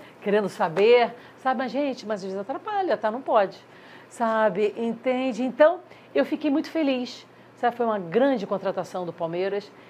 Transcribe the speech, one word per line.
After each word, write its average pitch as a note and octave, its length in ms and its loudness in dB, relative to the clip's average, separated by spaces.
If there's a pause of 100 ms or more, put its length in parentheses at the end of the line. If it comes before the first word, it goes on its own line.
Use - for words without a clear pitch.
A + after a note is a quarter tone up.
(220)
querendo G#3 260 2
saber, A3 680 4 (240)
sabe? C4 200 -2
Mas, A3+ 140 -4
gente, C4 340 -4
mas G#3 140 -4
às F3+ 40 -12
vezes F#3+ 140 -6
atrapalha, F4 580 -4
tá? G#3+ 140 -2
Não A#3 100 -4
pode, G#3+ 380 0 (500)
sabe? A3 680 0
Entende? A#3 680 -2
Então, D4+ 380 4 (340)
eu C#4 100 4
fiquei D4+ 260 -2
muito D4+ 200 0
feliz, C4+ 560 -2 (300)
sabe? A#3+ 200 0
Foi B3 80 -2
uma A3 140 0
grande G3+ 480 0
contratação F#3+ 580 -4
do E3+ 80 -8
Palmeiras, F#3 580 -4 (200)